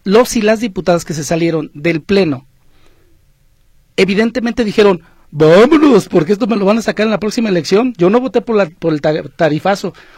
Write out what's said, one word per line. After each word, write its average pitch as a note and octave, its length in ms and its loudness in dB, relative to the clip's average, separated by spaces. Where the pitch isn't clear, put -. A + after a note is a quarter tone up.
los A3+ 320 2
y A3+ 40 -2
las G#3+ 200 0
diputadas F3+ 420 -2
que E3+ 100 -10
se D3 120 -8
salieron E3 480 -2
del D#3 280 -4
pleno, F3+ 460 -2
evidentemente A3+ 640 -2
dijeron, G3+ 380 2
"Vámonos, A3 760 4
porque E3+ 260 0
esto G#3 140 -4
me A3+ 80 -2
lo G3 100 -2
van G#3+ 120 2
a A3+ 40 -4
sacar G#3 240 -4
en A3 60 -2
la G3 80 -2
próxima A3 300 -4
elección. G3 480 0
Yo E3+ 120 2
no A#3 100 2
voté B3+ 220 -4
por A#3 140 -4
la, G3 120 0
por E3 260 -4
el D3 80 -4
ta-, D#3 220 -2
tarifazo, E3+ 580 -2